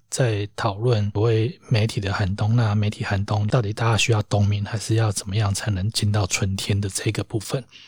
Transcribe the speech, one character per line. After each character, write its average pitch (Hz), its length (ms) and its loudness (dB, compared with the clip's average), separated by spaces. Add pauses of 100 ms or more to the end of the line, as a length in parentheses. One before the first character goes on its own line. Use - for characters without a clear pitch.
(100)
在 107 360 0 (100)
讨 104 180 -2
论 107 380 2
所 104 100 0
谓 113 340 2 (140)
媒 110 160 4
体 113 140 -2
的 98 120 -2
寒 98 220 0
冬， 107 220 2
那 110 180 2
媒 104 160 2
体 - 140 -6
寒 98 200 -2
冬 104 220 0
到 123 160 2
底 101 100 -4
大 113 160 -2
家 113 80 2
需 - 140 2
要 117 140 4
冬 101 200 2
眠， 101 200 0
还 113 120 -8
是 110 200 -2
要 110 160 2
怎 - 140 -6
么 98 100 -4
样 101 180 2
才 - 160 -4
能 95 220 -2
进 - 180 0
到 104 160 2
春 98 300 -2
天 101 220 -2
的 101 100 -2
这 104 240 -4
个 101 100 -4
部 - 160 -4
分。 127 260 -6 (240)